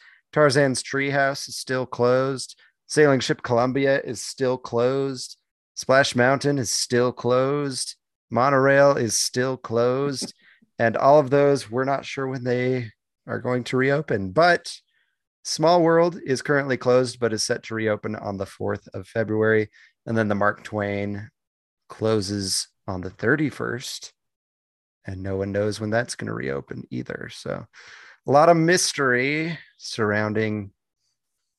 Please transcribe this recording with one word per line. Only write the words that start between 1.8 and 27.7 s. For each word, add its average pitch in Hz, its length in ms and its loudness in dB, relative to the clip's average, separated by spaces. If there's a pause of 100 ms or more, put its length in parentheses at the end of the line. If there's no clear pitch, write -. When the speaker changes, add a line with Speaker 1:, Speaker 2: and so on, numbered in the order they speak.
Speaker 1:
closed. 127 760 0 (280)
Sailing 143 320 4
Ship - 220 -2
Columbia 131 600 2
is 110 200 -10
still 127 360 -4
closed. 131 800 -2 (380)
Splash 135 400 2
Mountain 135 420 2
is 120 140 -4
still 123 400 0
closed. 131 840 -2 (340)
Monorail 139 680 6
is 113 200 -2
still 127 380 -2
closed. 127 840 -2
Speaker 2:
<laughs> - 60 -20 (360)
Speaker 1:
And 113 180 2
all 143 220 6
of 135 100 0
those, 143 400 2
we're 127 160 -2
not 135 180 -2
sure 135 240 -8
when 131 160 -8
they 123 480 -2 (360)
are 117 120 -6
going 123 260 -4
to 131 120 -2
reopen. 131 540 0
But 170 440 2 (680)
Small 165 400 2
World 165 420 2
is 131 160 -2
currently 139 360 0
closed, 127 420 2
but 113 120 0
is 110 120 -4
set - 200 -4
to 113 120 -10
reopen 107 400 -4
on 101 220 -8
the 95 100 -6
fourth 101 440 -8
of 101 160 -12
February. 107 600 0 (380)
And 113 100 -2
then 107 120 2
the 101 60 0
Mark 104 280 0
Twain 101 680 -6 (600)
closes 101 800 -4 (200)
on 95 140 -8
the 95 100 -10
thirty-first. 120 1000 -4 (920)
And 95 160 -10
no 95 160 -6
one 98 140 -4
knows 104 280 -2
when 107 120 -6
that's 117 240 -2
gonna - 180 -8
reopen - 560 -8
either. - 420 -10
So - 340 -10 (600)